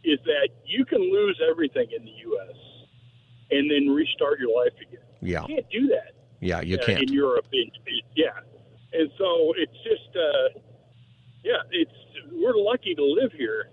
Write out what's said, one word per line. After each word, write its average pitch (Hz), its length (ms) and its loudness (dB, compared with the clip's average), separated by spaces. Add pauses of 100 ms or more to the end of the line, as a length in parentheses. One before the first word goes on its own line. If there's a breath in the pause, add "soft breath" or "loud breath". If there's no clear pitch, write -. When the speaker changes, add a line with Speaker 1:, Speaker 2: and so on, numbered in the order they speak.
Speaker 1:
is 151 220 2
that 147 240 0 (160)
you 254 180 -2
can 254 160 0
lose 190 400 2 (100)
everything 139 380 0 (100)
in 117 60 -10
the 113 80 -20
U 110 280 -8 (100)
S 85 60 -18 (960)
and 143 200 2
then 143 160 2
restart 147 500 0
your 120 160 0
life 123 280 2
again. - 200 -20 (200)
Speaker 2:
Yeah. 87 220 -2
Speaker 1:
You 311 120 -8
can't - 160 -4
do 254 160 2
that. - 240 0 (300)
Speaker 2:
Yeah, 85 180 -2
you 87 180 -2
Speaker 1:
uh, 123 80 -2
Speaker 2:
can't. 131 180 2
Speaker 1:
in 135 100 -2
Europe. 131 400 2
In, 123 180 -2 (160)
in, - 140 -6 (140)
yeah. 156 220 0 (540)
And 160 260 0
so 170 400 2
it's 160 260 -4
just, - 320 -4
uh, 143 440 0 (840)
yeah, 226 280 -2
it's, 170 240 -2 (380)
we're 330 240 0
lucky 415 380 0
to 147 80 0
live 190 280 2
here. 110 420 -6